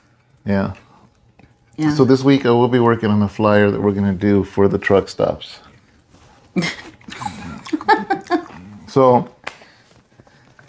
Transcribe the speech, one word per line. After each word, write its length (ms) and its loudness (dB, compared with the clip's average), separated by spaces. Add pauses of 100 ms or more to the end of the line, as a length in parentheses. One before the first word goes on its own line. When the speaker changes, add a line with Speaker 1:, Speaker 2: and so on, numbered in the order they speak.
(460)
Speaker 1:
Yeah. 300 -4 (1000)
Speaker 2:
Yeah. 180 -2
Speaker 1:
So 120 2
this 180 2
week 220 2
I 60 2
will 180 2
be 100 2
working 300 0
on 100 2
the 80 0
flyer 440 2
that 100 -4
we're 100 0
gonna 220 -2
do 320 0
for 240 0
the 80 -2
truck 320 0
stops. 500 -6 (960)
<laughs> 40 -4 (2250)
So, 420 4 (1400)